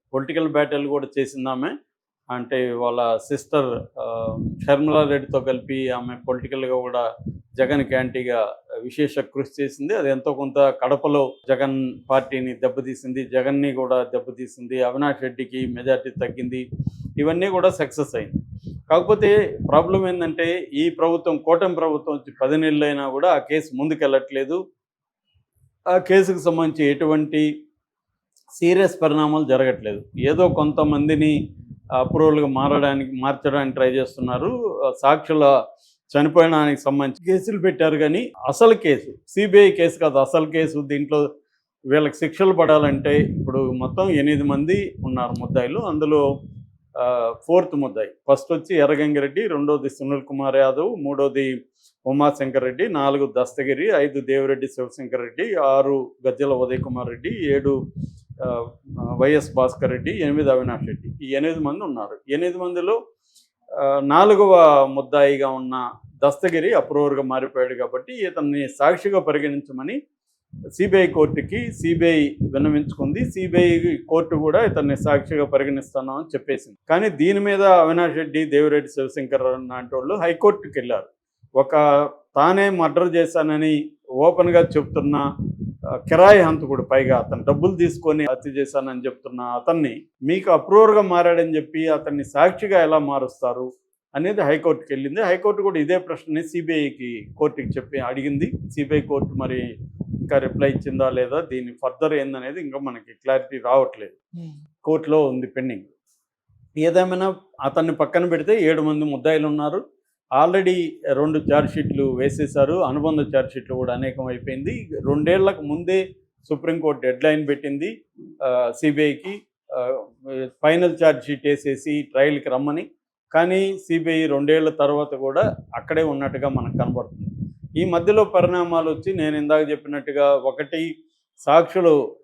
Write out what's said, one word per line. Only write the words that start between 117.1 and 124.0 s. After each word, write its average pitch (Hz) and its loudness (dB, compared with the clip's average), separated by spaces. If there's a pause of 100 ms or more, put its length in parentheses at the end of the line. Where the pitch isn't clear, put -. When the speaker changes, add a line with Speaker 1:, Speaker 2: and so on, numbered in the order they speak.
Speaker 1:
పెట్టింది, 143 -6 (420)
ఆ, 123 0
సీబీఐకి, 151 -2 (340)
ఆ, 123 -4 (600)
ఫైనల్ 165 2
ఛార్జ్ 151 2
షీట్ 143 -6
వేసేసి 143 -2
ట్రయల్కి 139 0
రమ్మని. 147 -4 (440)
కానీ 185 2
సీబీఐ 165 -2